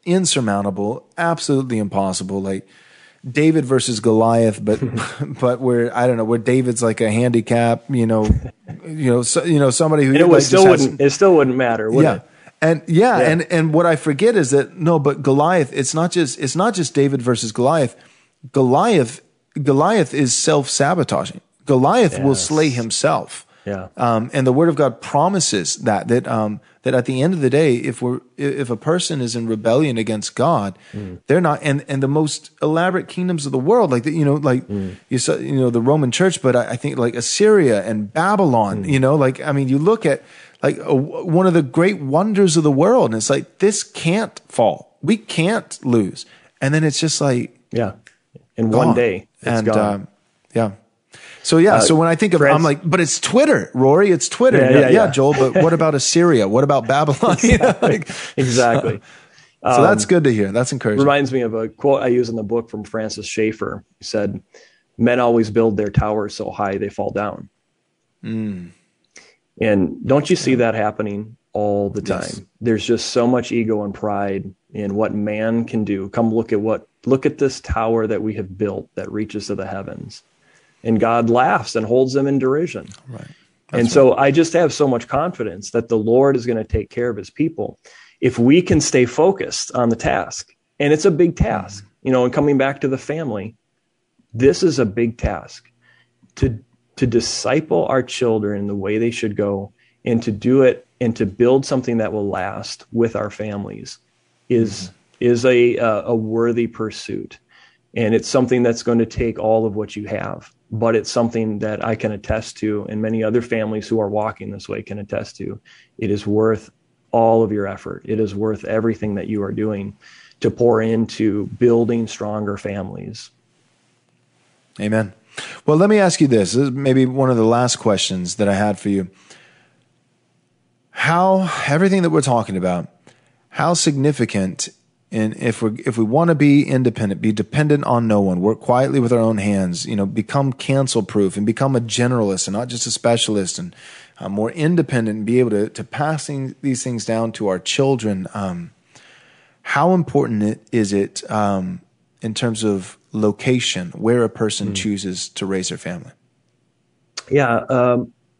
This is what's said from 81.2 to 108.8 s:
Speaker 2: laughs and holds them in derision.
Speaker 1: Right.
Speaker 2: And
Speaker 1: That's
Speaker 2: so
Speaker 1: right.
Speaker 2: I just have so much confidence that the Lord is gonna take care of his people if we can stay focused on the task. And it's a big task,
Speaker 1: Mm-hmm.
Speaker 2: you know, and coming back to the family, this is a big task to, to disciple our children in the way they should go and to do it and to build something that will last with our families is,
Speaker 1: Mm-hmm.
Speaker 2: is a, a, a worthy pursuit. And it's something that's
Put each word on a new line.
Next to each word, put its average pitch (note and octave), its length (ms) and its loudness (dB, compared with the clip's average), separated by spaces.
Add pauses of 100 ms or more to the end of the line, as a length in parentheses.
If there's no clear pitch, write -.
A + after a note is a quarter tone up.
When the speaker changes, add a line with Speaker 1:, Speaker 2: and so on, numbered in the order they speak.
Speaker 2:
laughs B2+ 460 2
and A2 100 -4
holds B2+ 280 2
them C#3 120 0
in C#3 120 0
derision. C3 500 -4 (200)
Speaker 1:
Right. B2 180 -16 (460)
Speaker 2:
And B2 120 0
Speaker 1:
That's A#2 100 0
Speaker 2:
so C3+ 160 8
Speaker 1:
right. - 80 2
Speaker 2:
I C#3 120 4
just D#3+ 240 2
have E3+ 180 2
so C#3+ 160 0
much A#2+ 200 -2
confidence A#2+ 640 -6
that A#2 180 -2
the A2+ 100 0
Lord C3 380 4
is A#2 100 -6
gonna A2+ 180 -2
take - 260 -4
care A#2+ 180 -4
of A2 80 -6
his F#2+ 140 -12
people - 480 -6 (420)
if - 180 0
we C#3 240 6
can E3+ 180 2
stay B2+ 240 2
focused D#3 680 0
on A#2+ 160 0
the A2+ 60 0
task. - 580 -6 (260)
And D3 120 2
it's D#3 120 2
a G3 60 4
big E3 260 0
task, F#2+ 480 -4
Speaker 1:
Mm-hmm. - 240 -16
Speaker 2:
you B2+ 40 2
know, B2 120 4
and B2 80 0
coming D3 260 2
back C3+ 220 -2
to C#3+ 80 -2
the C3 100 -4
family, A#2 560 -8 (800)
this C3 280 2
is D3+ 160 2
a A#2+ 80 2
big A#2 320 -2
task - 520 -8 (640)
to, A#2 220 -2 (380)
to C3 100 -2
disciple B2 800 -2
our C3 160 0
children A2 580 -2
in G2+ 60 -6
the G2+ 80 -6
way G2+ 240 -4
they A#2 140 0
should G#2+ 240 -6
go G2+ 360 -4 (320)
and A#2 200 0
to A2+ 80 -4
do B2 300 2
it B2 240 2 (140)
and A#2+ 160 0
to G#2 100 -2
build B2 380 2
something B2 340 -2
that G2+ 140 -2
will G#2 160 -4
last G2 640 -8
with A2+ 220 0
our G#2+ 160 -4
families G2+ 680 -12 (500)
is, A2+ 220 2 (500)
Speaker 1:
Mm-hmm. A#2+ 120 -2
Speaker 2:
is A#2 120 0
a, A#2+ 320 4
a, A2 300 0
a A#2+ 80 -2
worthy A#2 520 -2
pursuit. - 720 -10 (560)
And A2+ 200 0
it's - 140 0
something B2+ 360 2
that's A#2 180 0